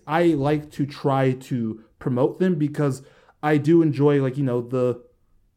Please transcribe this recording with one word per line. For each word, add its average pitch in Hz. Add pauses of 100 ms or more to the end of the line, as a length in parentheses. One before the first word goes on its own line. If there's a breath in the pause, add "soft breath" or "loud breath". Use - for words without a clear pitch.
I 165
like 147
to 143
try 135
to 117 (180 loud breath)
promote 123
them 185
because 147 (400 soft breath)
I 151
do 156
enjoy, 143
like, 127
you 139
know, 123
the, 123 (540)